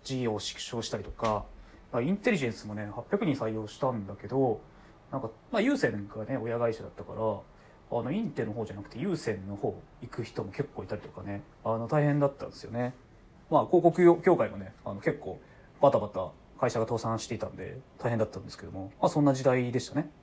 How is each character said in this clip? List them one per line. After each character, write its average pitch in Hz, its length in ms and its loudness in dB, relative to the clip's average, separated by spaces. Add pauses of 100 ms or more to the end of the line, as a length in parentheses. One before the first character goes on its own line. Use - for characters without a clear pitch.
事 131 180 -4
業 110 140 0
を 101 40 -4
縮 - 200 -8
小 117 220 -6
し - 80 -6
た 113 80 -4
り 98 60 -8
と - 80 -12
か、 107 340 0 (460)
ま 120 80 0
あ、 - 20 0
イ 143 80 0
ン 202 80 2
テ 247 140 2
リ 196 60 2
ジ 135 80 0
ェ 117 40 0
ン 107 40 -4
ス - 140 -12
も 104 60 -8
ね、 104 220 -6
八 120 160 -10
百 208 140 0
人 147 100 2
採 110 140 -4
用 110 180 -4
し - 120 -14
た 131 120 0
ん 104 160 -6
だ 101 80 -10
け 104 120 -14
ど、 127 340 2 (500)
な 135 80 -6
ん - 20 -4
か、 110 80 -8 (220)
ま 226 80 2
あ、 - 20 4
有 269 160 2
線 104 300 0
が 107 160 -10
ね、 127 140 -4
親 117 200 -2
会 117 160 2
社 - 100 -8
だ - 60 -12
っ - 40 -16
た - 100 -12
か 95 100 -12
ら、 107 60 -8
あ - 800 -4
の、 123 100 -4
イ 208 100 0
ン 175 100 -4
テ 113 140 -2
の 107 80 -6
方 113 120 -4
じ 101 60 -12
ゃ 101 60 -10
な 101 40 -10
く - 80 -14
て - 80 -14
有 165 200 -2
線 95 300 -4
の 101 100 -8
方 107 200 -4 (240)
行 117 80 -14
く - 140 -8
人 - 200 -6
も 98 80 -8
結 - 220 -4
構 98 120 -10
い - 20 -16
た 107 80 -4
り 101 60 -10
と - 80 -16
か - 120 -14
ね、 101 200 -8 (240)
あ 113 120 0
の、 117 100 -4
大 151 160 4
変 147 160 4
だ 143 80 6
っ 139 60 0
た - 140 -10
ん - 40 -12
で - 40 -20
す - 80 -14
よ 107 80 -12
ね。 120 220 -4 (580)
ま 151 80 8
あ、 107 80 2
広 170 160 6
告 170 180 6
業 170 360 8
界 104 120 2
も 101 80 -8
ね、 95 160 -12 (120)
あ 101 80 -6
の、 101 80 -10
結 - 180 -2
構 92 200 -12 (420)
バ 143 100 8
タ 107 80 4
バ 101 80 -2
タ 92 240 -4 (280)
会 123 120 2
社 117 80 -2
が 113 80 0
倒 117 100 -2
産 113 220 -2
し - 80 -8
て 117 80 -4
い 101 40 -8
た - 80 -4
ん - 100 -12
で、 - 200 -10 (220)
大 120 100 0
変 117 80 0
だ 110 80 2
っ - 40 -12
た 95 100 -10
ん 92 60 -12
で - 60 -12
す - 60 -16
け - 80 -14
ど - 60 -12
も、 95 200 -8 (100)
ま - 60 4
あ、 - 20 6
そ 151 120 2
ん 147 40 6
な 139 80 8
時 131 100 -2
代 127 280 4
で 123 100 0
し - 80 -12
た 131 60 -12
ね。 151 140 -2 (120)